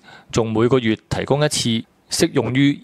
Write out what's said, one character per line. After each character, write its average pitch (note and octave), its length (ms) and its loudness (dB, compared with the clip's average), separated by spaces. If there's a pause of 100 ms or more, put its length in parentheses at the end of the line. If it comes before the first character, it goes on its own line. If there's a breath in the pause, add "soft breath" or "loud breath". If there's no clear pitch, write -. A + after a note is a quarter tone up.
(340 loud breath)
仲 A2+ 180 0
每 A2 160 2
個 C3 100 4
月 A2 200 0 (100)
提 F#2 160 -4
供 C#3+ 180 0
一 D3+ 60 2
次 - 220 -4 (400)
適 - 240 0
用 B2 200 -2
於 C#3+ 300 2